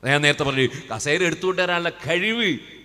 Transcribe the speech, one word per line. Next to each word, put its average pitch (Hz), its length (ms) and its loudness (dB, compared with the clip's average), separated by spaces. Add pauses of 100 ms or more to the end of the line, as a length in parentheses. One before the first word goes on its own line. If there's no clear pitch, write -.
(120)
ഞാൻ 147 140 4
നേരത്തെ 143 220 2
പറഞ്ഞു, 131 200 2 (240)
കസേര 147 280 0 (100)
എടുത്തുകൊണ്ട് 185 340 -2
വരാനുള്ള 175 260 0 (160)
കഴിവ് 202 420 0 (380)